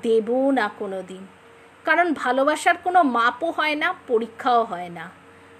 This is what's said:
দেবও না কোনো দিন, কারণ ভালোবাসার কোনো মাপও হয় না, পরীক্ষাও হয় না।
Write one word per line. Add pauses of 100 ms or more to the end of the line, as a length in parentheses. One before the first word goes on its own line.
দেবও
না
কোনো
দিন, (580)
কারণ
ভালোবাসার
কোনো
মাপও
হয়
না, (120)
পরীক্ষাও
হয়
না। (500)